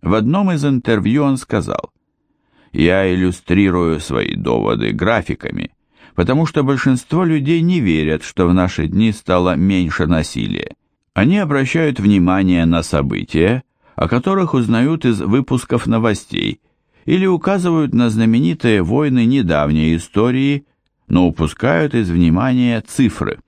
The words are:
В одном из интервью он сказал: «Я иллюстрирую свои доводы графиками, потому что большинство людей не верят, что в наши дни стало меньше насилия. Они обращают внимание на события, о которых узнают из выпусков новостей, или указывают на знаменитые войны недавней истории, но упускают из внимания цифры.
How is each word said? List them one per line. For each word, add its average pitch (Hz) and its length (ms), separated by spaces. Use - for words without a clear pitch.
В 85 140
одном 160 360
из 147 140
интервью 120 600
он 135 120
сказал: - 560
«Я 92 400
иллюстрирую 90 880
свои 50 340
доводы 53 580
графиками, 92 800
потому 131 320
что 151 180
большинство 135 600
людей 160 360
не 170 200
верят, 78 440
что - 220
в 87 80
наши 90 340
дни 104 240
стало 90 420
меньше 90 520
насилия. 53 680
Они 151 240
обращают 143 600
внимание 92 640
на 82 180
события, 80 800
о 82 120
которых 180 460
узнают 123 500
из 113 160
выпусков 120 680
новостей, - 720
или 185 220
указывают 175 680
на 120 160
знаменитые 113 720
войны 127 420
недавней 80 720
истории, 131 720
но 87 180
упускают 139 680
из 107 160
внимания 113 760
цифры. - 600